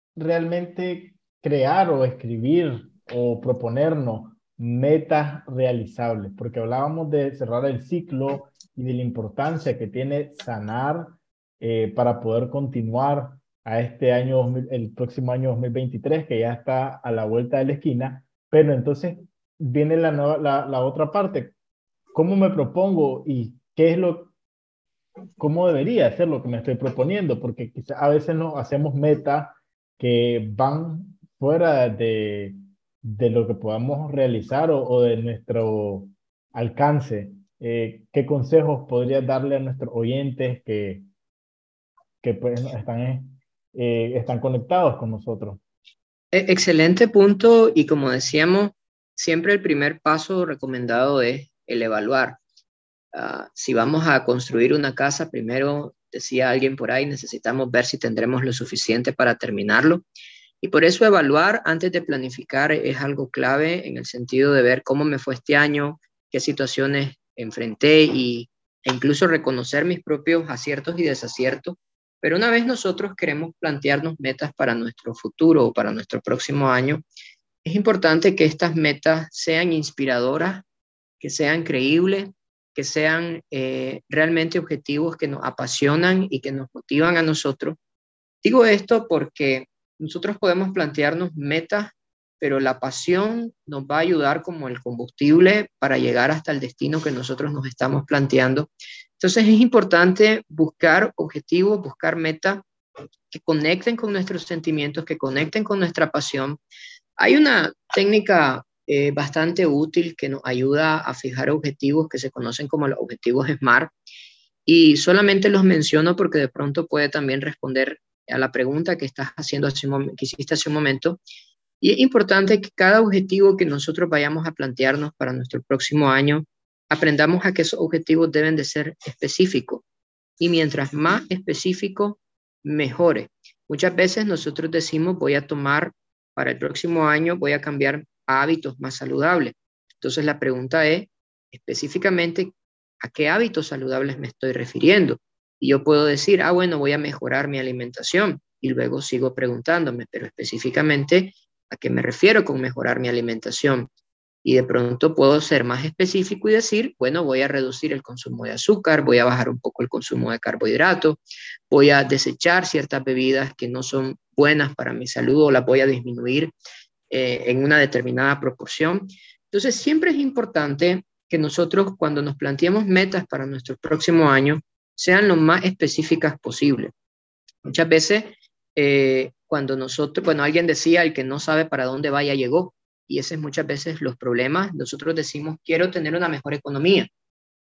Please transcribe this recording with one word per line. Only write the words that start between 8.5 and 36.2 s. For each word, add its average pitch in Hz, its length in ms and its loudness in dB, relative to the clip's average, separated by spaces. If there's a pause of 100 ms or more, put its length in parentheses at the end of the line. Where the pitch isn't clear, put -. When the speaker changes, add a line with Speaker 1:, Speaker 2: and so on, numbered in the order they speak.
Speaker 1:
y 127 80 -10
de 127 120 -6
la 123 80 -4
importancia 135 760 -4
que 113 80 -8
tiene 139 460 -6 (100)
sanar, 123 640 -6 (540)
eh, 113 340 -2
para 120 240 0
poder 117 320 -2
continuar 135 840 -4 (280)
a 113 180 -4
este 123 300 0
año 127 280 2
dos 123 120 0
mil, 127 220 -6
el 113 200 -6
próximo 127 380 -6
año 131 200 -2
dos 117 100 -4
mil 123 100 -4
veintitrés, 131 560 -4
que 113 140 -2
ya 117 140 0
está 131 420 -4
a 120 160 -6
la 110 140 -2
vuelta 120 320 -2
de 131 80 0
la 143 80 0
esquina. 131 500 -4 (240)
Pero 151 240 6
entonces 143 460 -2 (380)
viene 147 400 0
la 165 140 2
nueva, 147 280 0
la, 139 280 0
la 131 140 -2
otra 139 320 -2
parte. 190 400 -2 (600)
¿Cómo 175 220 2
me 196 160 4
propongo 151 720 0
y 127 300 -4 (220)
qué 165 160 4
es 170 40 0
lo, 175 360 -2 (1080)
cómo 165 300 0
debería 160 480 2
ser 170 100 2
lo 147 160 -2
que 120 60 -8
me 117 80 -4
estoy 120 180 -4
proponiendo? 139 680 -2
Porque 120 320 -10
quizá 139 320 -12
a 143 40 6
veces 151 260 2
nos 160 220 -4
hacemos 139 400 -4
metas 147 520 0 (480)
que 120 540 0
van 156 680 -4 (220)
fuera 143 500 2
de, 104 680 -4 (440)
de 110 300 -2
lo 113 160 2
que 113 80 -4
podamos 123 560 -6
realizar 135 640 0
o, 135 100 2
o 123 200 2
de 117 160 2
nuestro 110 920 -4 (440)